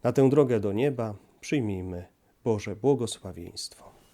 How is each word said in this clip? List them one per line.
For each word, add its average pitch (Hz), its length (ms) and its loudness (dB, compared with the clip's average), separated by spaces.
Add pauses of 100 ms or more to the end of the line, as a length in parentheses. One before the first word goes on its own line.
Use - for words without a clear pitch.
Na 123 100 2
tę 135 160 6
drogę 127 320 4
do 98 120 -2
nieba 117 420 -2 (260)
przyjmijmy 92 680 -4 (380)
Boże 107 320 -2
błogosławieństwo. 101 1160 -6 (220)